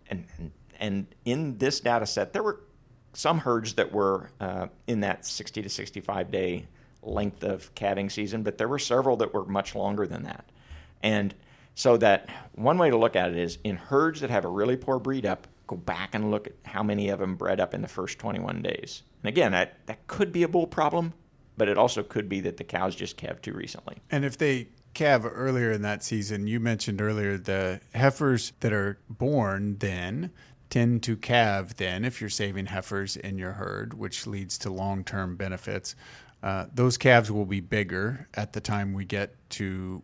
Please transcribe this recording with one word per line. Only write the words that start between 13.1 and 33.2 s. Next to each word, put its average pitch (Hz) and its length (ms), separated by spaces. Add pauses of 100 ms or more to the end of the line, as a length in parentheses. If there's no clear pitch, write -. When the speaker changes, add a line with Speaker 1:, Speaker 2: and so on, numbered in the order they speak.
Speaker 1:
at 90 140
it 85 60
is 85 280
in 101 120
herds 151 440
that 127 100
have 101 140
a 90 40
really 104 280
poor 131 220
breed 135 280
up, - 200 (200)
go 98 100
back 87 380
and 107 160
look 104 160
at - 80 (100)
how 104 180
many 104 280
of 98 80
them 95 160
bred 92 260
up 90 140
in 98 80
the 98 60
first - 300
twenty-one 92 440
days. - 400 (200)
And 107 60
again, 120 240
that, - 340
that - 200
could 190 260
be 170 120
a 165 40
bull 165 180
problem, 165 460 (440)
but 107 120
it 101 100
also 110 240
could 104 260
be 98 120
that 87 160
the - 80
cows 92 320
just 95 200
calved - 280
too - 80
recently. - 440 (140)
Speaker 2:
And 143 140
if 135 140
they 135 300 (240)
calve 135 340
earlier 123 460
in 104 100
that 104 200
season, 104 440
you 110 120
mentioned 113 420
earlier 104 360
the 95 440 (140)
heifers 135 640
that 113 120
are 101 260 (100)
born 104 720
then 98 520 (400)
tend 120 320
to 113 140
calve 104 600
then 92 280
if 127 160
you're 107 100
saving 98 360
heifers 98 500
in 98 220